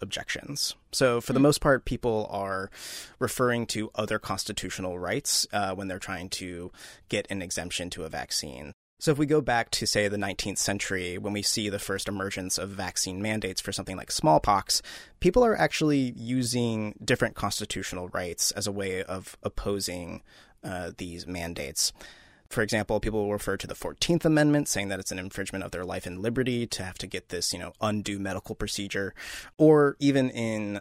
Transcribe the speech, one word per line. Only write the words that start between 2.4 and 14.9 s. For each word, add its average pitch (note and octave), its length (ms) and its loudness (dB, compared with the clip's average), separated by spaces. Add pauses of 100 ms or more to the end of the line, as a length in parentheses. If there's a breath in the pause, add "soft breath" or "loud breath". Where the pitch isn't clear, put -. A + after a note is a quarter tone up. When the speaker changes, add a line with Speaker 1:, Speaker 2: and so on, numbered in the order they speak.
Speaker 1:
referring A#2+ 480 2
to G#2+ 280 -2
other G#2+ 240 0
constitutional F#2 800 -4
rights, F#2+ 540 0
uh, G2 200 0
when G2 140 -6
they're F#2 100 -6
trying F#2 340 -8
to F2+ 420 -8 (340 loud breath)
get G#2 220 -2
an G2 120 -4
exemption F2+ 500 -4
to E2+ 120 -8
a D#2+ 60 -8
vaccine. D2 640 -6 (260)
So D#3+ 120 2
if C3+ 60 4
we D3 80 4
go D3+ 140 4
back A#2+ 320 0
to, - 140 -2
say, G#2 240 4
the G#2 80 0
nineteenth G2 420 -2
century, F#2 580 -2
when G2+ 140 -4
we G#2 100 -2
see G#2 280 0
the G2 100 -4
first F#2+ 300 -4
emergence G2 480 -2
of F#2+ 120 -4
vaccine F#2+ 520 -4
mandates G#2+ 400 -2
for G2+ 100 -6
something F#2+ 240 -6
like - 160 -8
smallpox, D3 680 4 (400 loud breath)